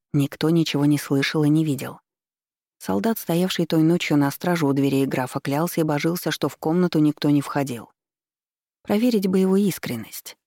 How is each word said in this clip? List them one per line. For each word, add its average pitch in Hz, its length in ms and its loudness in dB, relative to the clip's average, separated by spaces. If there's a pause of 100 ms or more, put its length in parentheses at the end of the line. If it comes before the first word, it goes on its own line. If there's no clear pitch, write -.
(120)
Никто 147 380 0
ничего 156 360 2
не 147 120 4
слышал 143 480 0
и 147 40 4
не 156 140 4
видел. 127 380 -6 (800)
Солдат, 202 380 -2
стоявший 175 460 -2
той 160 180 2
ночью 165 320 2
на 139 160 2
страже 170 340 -2
у 139 60 2
дверей 139 340 2
графа, 131 360 -4
клялся 156 400 -2
и - 20 0
божился, 160 480 -2
что - 160 -4
в - 80 -6
комнату 170 440 0
никто 151 300 2
не 143 120 4
входил. 123 480 -6 (920)
Проверить 208 440 0
бы 185 120 2
его 190 180 4
искренность. - 880 -4